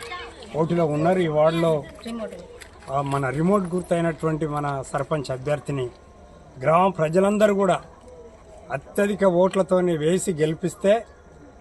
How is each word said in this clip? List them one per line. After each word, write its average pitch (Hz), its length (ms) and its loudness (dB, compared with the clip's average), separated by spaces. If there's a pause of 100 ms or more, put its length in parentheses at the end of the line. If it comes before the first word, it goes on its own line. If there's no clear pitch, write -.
(560)
పోటీలో 165 300 0
ఉన్నారు. 156 340 0
ఈ 170 80 2
వార్డులో, 160 560 2 (1080)
ఆ, 139 100 -2
మన 139 280 -2
రిమోట్ 175 460 0
గుర్తు 180 180 -4
అయినటువంటి 160 540 -2
మన 143 360 -4 (100)
సర్పంచ్ 143 380 -4
అభ్యర్థిని 135 560 -4 (760)
గ్రామ 165 240 4
ప్రజలందరూ 196 680 2
కూడా 190 240 2 (960)
అత్యధిక 196 520 -2
ఓట్లతోని 180 760 4
వేసి 170 360 0
గెలిపిస్తే, 160 720 0 (560)